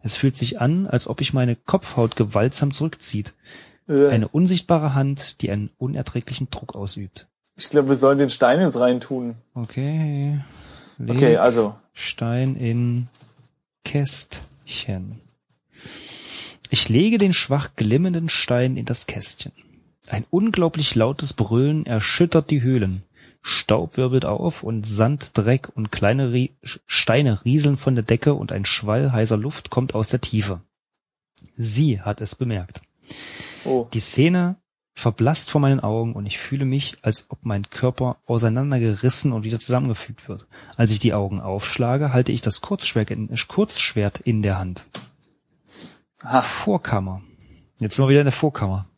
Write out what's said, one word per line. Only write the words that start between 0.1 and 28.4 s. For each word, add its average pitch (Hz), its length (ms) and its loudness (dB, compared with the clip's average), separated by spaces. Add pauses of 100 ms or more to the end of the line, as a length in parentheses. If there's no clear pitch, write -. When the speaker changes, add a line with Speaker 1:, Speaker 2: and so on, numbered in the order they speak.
Speaker 1:
fühlt 135 200 0
sich - 240 -4
an, 170 260 0
als - 220 -2
ob - 120 -6
ich 131 140 -2
meine 123 220 0
Kopfhaut - 580 -2
gewaltsam 117 580 0
zurückzieht. - 640 -2 (540)
Speaker 2:
Äh. 143 200 4
Speaker 1:
Eine 113 200 2
unsichtbare 165 680 2
Hand, 139 480 -2
die 98 80 -4
einen 104 260 -4
unerträglichen 127 760 -6
Druck - 260 -12
ausübt. 101 500 -8 (300)
Speaker 2:
Ich - 120 -10
glaub, 143 200 2
wir 139 80 4
sollen 135 220 4
den 139 120 2
Stein 131 300 2
jetzt 131 180 2
reintun. 123 560 0 (200)
Speaker 1:
Okay. 143 840 -4 (580)
Leg 120 180 -4
Speaker 2:
Okay, 131 200 6
also. 113 380 2 (180)
Speaker 1:
Stein 123 640 -2
in 120 520 -2 (760)
Kästchen. - 1400 -4 (1500)
Ich - 180 2
lege 202 300 4
den 190 140 4
schwach 139 440 0
glimmenden 165 520 0
Stein 127 480 0
in 117 80 -6
das 123 220 0
Kästchen. - 460 -4 (560)
Ein - 220 -4
unglaublich 175 640 0
lautes 127 380 2
Brüllen 135 540 0
erschüttert 147 640 2
die 143 120 2
Höhlen. 101 400 0 (400)
Staub - 560 -2
wirbelt 127 260 2
auf 156 380 -4
und 110 220 -6
Sand, 110 520 0
Dreck 117 380 2
und 107 180 -4
kleine 120 400 2
Rie-, 127 240 0 (300)
Steine 117 580 2
rieseln 143 320 4
von 131 180 0
der 117 100 0
Decke 131 300 2
und 113 180 -6